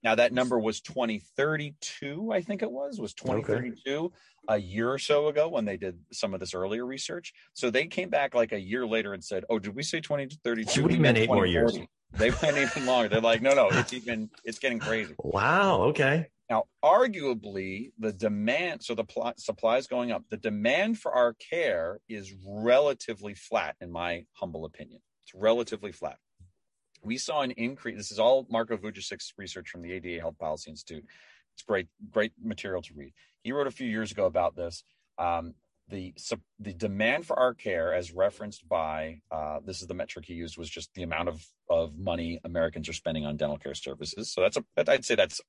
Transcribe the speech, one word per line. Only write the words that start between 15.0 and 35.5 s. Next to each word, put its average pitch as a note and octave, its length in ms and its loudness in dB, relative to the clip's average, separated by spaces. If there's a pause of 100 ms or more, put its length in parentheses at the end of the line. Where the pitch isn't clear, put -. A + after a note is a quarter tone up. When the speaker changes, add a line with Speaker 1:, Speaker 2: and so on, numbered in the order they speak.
Speaker 2:
Wow, D3+ 720 4
okay. D3+ 400 4 (200)
Speaker 1:
Now, A2 140 2 (200)
arguably, B2 1160 2
the A2 120 -2
demand, A2 680 0
so A#2+ 140 -6
the A2+ 80 -2
pl-, A#2 340 -4
supply A2+ 400 0
is C3+ 80 0
going B2 260 -2
up. - 200 -4
The G#2+ 60 -6
demand B2+ 600 0
for C#3+ 160 -4
our A#2+ 200 4
care G#2 680 -2 (100)
is G2 240 -10 (100)
relatively A2 920 2
flat, F2+ 440 -2
in F2 120 -12
my E2+ 420 -4
humble E2 320 -8
opinion. - 360 -16 (240)
It's - 100 -20
relatively G#2+ 560 0
flat. - 260 -10 (880)
We A#2+ 160 -4
saw D3+ 220 -2
an B2+ 100 -2
increase. A#2+ 460 -6
This G2+ 140 -10
is G2+ 60 -10
all B2 320 6
Marko A2+ 260 0
Vujicic's G2+ 640 -10
research F#2 320 -12
from F2 140 -14
the F2 100 -10
A F#2 60 -6
D E2+ 180 -8
A - 20 -8
Health E2 200 -8
Policy D#2 320 -6
Institute. D#2 340 -16 (480)
It's - 100 -20
great, F#2+ 240 -2 (240)
great A2 200 0 (120)
material F#2+ 380 -6
to D#2 140 -18
read. C#2 180 -18 (300)
He A#2 80 -6
wrote C#3 160 0
a B2+ 40 -4
few B2+ 160 -8
years A2 240 -4
ago G2 140 0
about E2+ 300 0
this. E2+ 280 -8 (360)
Um, E2+ 340 -2 (340)